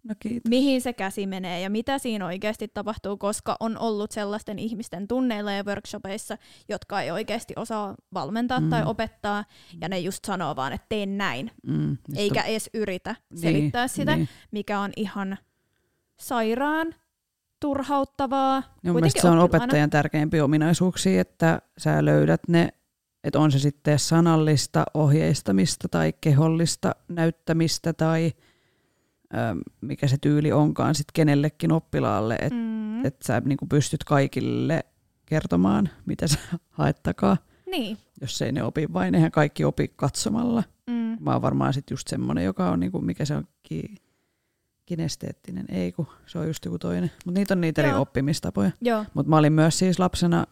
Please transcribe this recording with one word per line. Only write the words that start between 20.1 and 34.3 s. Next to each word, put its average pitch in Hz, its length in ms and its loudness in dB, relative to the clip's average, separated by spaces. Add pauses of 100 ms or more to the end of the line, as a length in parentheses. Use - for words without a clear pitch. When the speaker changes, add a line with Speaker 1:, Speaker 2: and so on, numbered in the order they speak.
Speaker 1:
ominaisuuksia, 170 800 4
että 165 400 0 (160)
sä 151 280 2
löydät 151 420 4
ne, 170 220 4 (540)
että 143 160 0
on 151 120 6
se 135 80 4
sitten 143 400 2
sanallista 160 840 4 (100)
ohjeistamista 160 960 2
tai 160 320 0
kehollista 160 760 2 (120)
näyttämistä 165 840 0
tai, 160 380 2 (1000)
ö, - 40 -4 (440)
mikä 143 260 -4
se 131 100 4
tyyli 147 340 2
onkaan 151 440 2
sit 147 180 -4
kenellekin 151 580 2
oppilaalle, 117 680 0
et, 156 120 -2
Speaker 2:
Mm. 220 520 -6
Speaker 1:
et - 100 -2 (100)
sä 117 200 0
niinku 135 200 -2
pystyt 147 380 0
kaikille 131 800 0 (420)